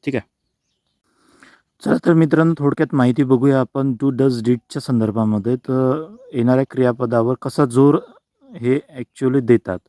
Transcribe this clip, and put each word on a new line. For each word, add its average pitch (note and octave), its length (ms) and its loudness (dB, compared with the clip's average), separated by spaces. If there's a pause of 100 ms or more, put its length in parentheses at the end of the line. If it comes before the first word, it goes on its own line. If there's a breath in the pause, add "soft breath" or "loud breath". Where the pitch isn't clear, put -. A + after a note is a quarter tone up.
ठीक C3+ 100 -6
आहे, A2+ 140 -6 (1600 soft breath)
चला - 120 0 (100)
तर F3 60 4
मित्रांनो, D#3+ 460 2
थोडक्यात C#3+ 360 -2
माहिती B2+ 300 2
बघूया C3 360 2
आपण C3+ 420 -2
do, C#3 80 0
does, C3 320 0
didच्या B2 380 -4
संदर्भामध्ये. A2 760 -2
तर C3+ 600 -4 (160)
येणाऱ्या B2+ 380 2
क्रियापदावर B2 720 0
कसा C#3+ 220 0
जोर C#3 340 4 (580)
हे B2+ 240 -2 (180)
actually C3 420 -4
देतात. A2+ 380 0 (100)